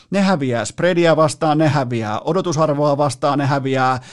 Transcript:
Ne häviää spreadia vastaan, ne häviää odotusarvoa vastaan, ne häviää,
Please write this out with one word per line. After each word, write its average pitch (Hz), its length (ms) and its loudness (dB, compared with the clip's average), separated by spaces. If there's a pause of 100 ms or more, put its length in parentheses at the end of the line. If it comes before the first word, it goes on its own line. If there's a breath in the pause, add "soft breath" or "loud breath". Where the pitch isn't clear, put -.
(120)
Ne 196 100 0
häviää 131 440 0
spreadia 170 500 2
vastaan, 156 420 0
ne 156 100 4
häviää 120 520 -2
odotusarvoa 151 800 0
vastaan, 143 420 0
ne 139 60 -2
häviää, 131 540 0 (140 loud breath)